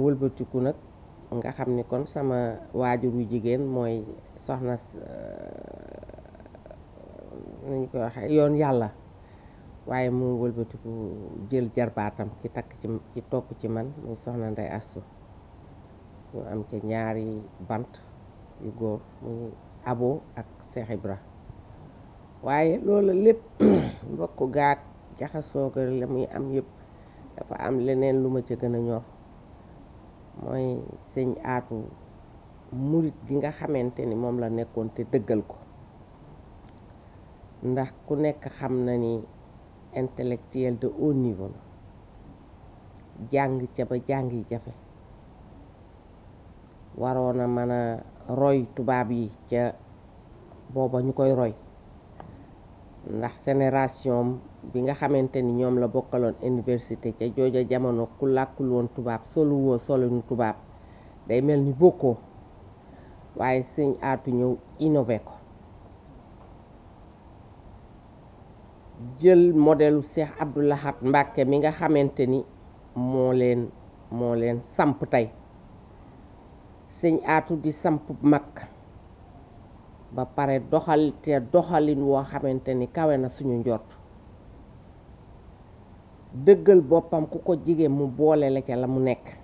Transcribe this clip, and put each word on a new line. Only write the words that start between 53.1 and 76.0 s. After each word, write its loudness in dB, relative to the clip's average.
génération 2
bi -4
nga 0
xamante 0
ni 0
ñoom 2
la 2
bokkaloon 0
université -2
ca -6
jooja 2
jamono, 0
ku -2
làkkul 0
woon 2
tubaab, -4
solu 4
woo 4
solinu 0
tubaab, -2
day 2
mel 4
ni 2
bokkoo. 4
Waaye 2
sëñ 0
Atou -2
ñëw 2
innové 2
ko, -16
jël 10
modèlu 6
Cheikh -2
Abdou -2
Lahad 0
Mbacké 2
mi 4
nga 2
xamante 2
ni 0
moo 2
leen, 2
moo 0
leen 0
samp 0
tey. 2